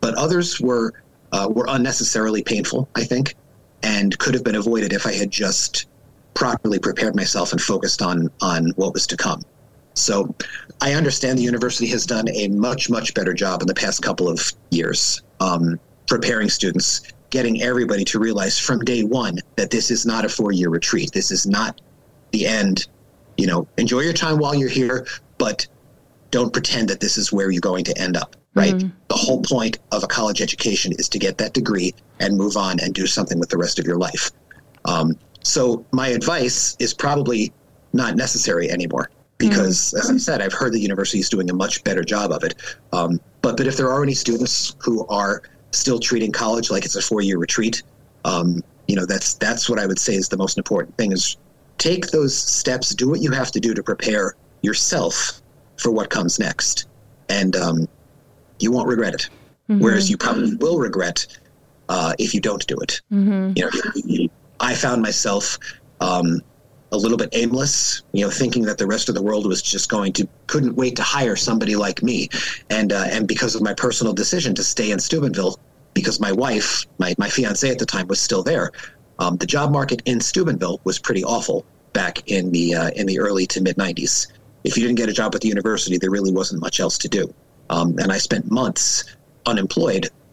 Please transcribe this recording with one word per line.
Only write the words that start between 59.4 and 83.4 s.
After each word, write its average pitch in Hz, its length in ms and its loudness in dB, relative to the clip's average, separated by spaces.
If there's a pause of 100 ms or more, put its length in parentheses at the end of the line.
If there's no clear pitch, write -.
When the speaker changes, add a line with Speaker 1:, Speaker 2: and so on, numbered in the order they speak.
Speaker 2:
Mm-hmm. 208 140 4
Speaker 1:
Whereas 196 280 4
you 214 60 0
probably - 400 0
will 165 220 2
regret, 92 480 -2 (600)
uh, 85 300 0
if 104 160 -2
you 104 60 0
don't 104 260 -2
do - 120 -2
it. - 220 -6 (120)
Speaker 2:
Mm-hmm. 196 440 2
Speaker 1:
You 185 80 2
know, - 640 -2 (320)
I 123 140 0
found 120 280 0
myself, 104 560 -2 (420)
um, 87 400 0 (500)
a 107 60 -2
little 113 200 2
bit 110 160 -2
aimless, 123 680 0 (100)
you 101 100 2
know, 101 80 0
thinking 120 340 0
that 104 120 0
the 101 100 -2
rest 107 220 0
of 113 60 0
the 98 80 -2
world 104 240 2
was 92 160 0
just - 260 -2
going 101 240 0
to, - 160 0 (180)
couldn't 127 300 0
wait 127 200 0
to 110 60 -2
hire 120 340 0
somebody 110 380 0
like 101 280 -2
me. 117 260 0 (400)
And, 107 240 0
uh, 95 180 0
and 110 160 -2
because 110 280 0
of 110 80 -2
my 104 100 0
personal 113 400 0
decision 107 440 0
to 101 60 -4
stay 107 280 0
in 98 80 0
Steubenville, 131 600 0 (360)
because - 260 0
my 101 120 0
wife, 107 520 0 (140)
my, 87 180 0
my 101 140 0
fiance 123 400 0
at 120 80 -2
the 110 80 -2
time, 92 220 -2
was 98 120 0
still 95 220 0
there, 110 300 0 (480)
um, 90 180 2
the - 80 -4
job 147 260 2
market 139 320 0
in 120 160 2
Steubenville 107 640 0
was 92 140 -2
pretty 95 260 0
awful - 400 -2 (300)
back 90 340 -2
in 92 220 0
the, 85 240 2
uh, 82 160 0
in 101 160 -2
the 95 120 0
early 98 280 2